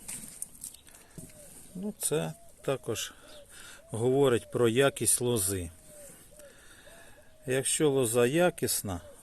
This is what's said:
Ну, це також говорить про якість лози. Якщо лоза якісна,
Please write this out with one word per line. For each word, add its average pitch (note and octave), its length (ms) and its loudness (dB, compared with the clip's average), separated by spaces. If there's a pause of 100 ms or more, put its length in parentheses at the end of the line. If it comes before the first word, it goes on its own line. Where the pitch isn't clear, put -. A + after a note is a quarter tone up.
(1700)
Ну, G3+ 240 -8
це D#3+ 340 -2 (300)
також - 520 -6 (760)
говорить B2 600 2
про A#2+ 180 2
якість B2 520 2
лози. G2+ 500 -2 (1800)
Якщо C3+ 440 2
лоза B2 360 4
якісна, C3 760 0 (220)